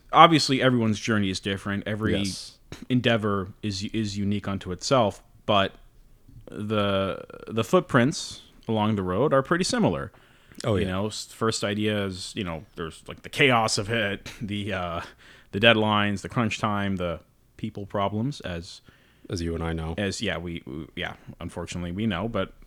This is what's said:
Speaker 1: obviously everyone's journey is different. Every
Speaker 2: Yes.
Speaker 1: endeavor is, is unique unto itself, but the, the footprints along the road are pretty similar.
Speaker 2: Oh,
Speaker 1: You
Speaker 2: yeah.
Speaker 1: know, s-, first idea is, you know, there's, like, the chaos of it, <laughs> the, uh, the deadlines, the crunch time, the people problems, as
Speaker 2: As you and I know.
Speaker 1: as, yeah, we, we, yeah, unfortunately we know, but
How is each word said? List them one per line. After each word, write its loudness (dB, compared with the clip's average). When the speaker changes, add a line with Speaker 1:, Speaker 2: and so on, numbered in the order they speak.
Speaker 1:
obviously 8
everyone's 4
journey 2
is -2
different. -4
Every 0
Speaker 2:
Yes. -6
Speaker 1:
endeavor 2
is, -4
is -2
unique -2
unto -6
itself, 0
but 4
the, -2
the -2
footprints 2
along 2
the -2
road 0
are 4
pretty 0
similar. 0
Speaker 2:
Oh, 0
Speaker 1:
You 2
Speaker 2:
yeah. -4
Speaker 1:
know, -2
s-, -8
first -2
idea 0
is, -8
you -4
know, -6
there's, -10
like, -16
the -16
chaos 4
of -4
it, -2
<laughs> -12
the, -4
uh, -4
the -2
deadlines, 6
the -12
crunch -2
time, -2
the -4
people -10
problems, -2
as -8
Speaker 2:
As -4
you -2
and -4
I -2
know. -4
Speaker 1:
as, -4
yeah, -2
we, -8
we, -10
yeah, -8
unfortunately -8
we -2
know, -2
but -4